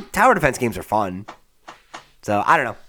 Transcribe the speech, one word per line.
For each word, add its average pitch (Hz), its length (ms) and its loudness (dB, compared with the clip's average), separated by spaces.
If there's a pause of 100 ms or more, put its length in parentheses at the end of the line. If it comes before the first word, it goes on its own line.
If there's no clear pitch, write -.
(120)
tower 233 220 4
defense 156 240 0
games 117 180 -2
are 87 60 -8
fun. 98 420 -2 (960)
So, 104 260 -2
I 165 100 6
don't 139 100 0
know. 107 100 -8 (120)